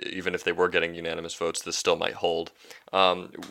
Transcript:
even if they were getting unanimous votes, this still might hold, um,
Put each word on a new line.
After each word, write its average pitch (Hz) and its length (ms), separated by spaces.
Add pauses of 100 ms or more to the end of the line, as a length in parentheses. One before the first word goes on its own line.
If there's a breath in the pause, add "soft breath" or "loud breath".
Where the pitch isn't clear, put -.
even 90 300
if - 80
they 90 80
were 90 180
getting 85 240
unanimous 82 420
votes, 85 260
this - 160
still 87 180
might 85 200
hold, 82 360 (420 soft breath)
um, 90 380 (200)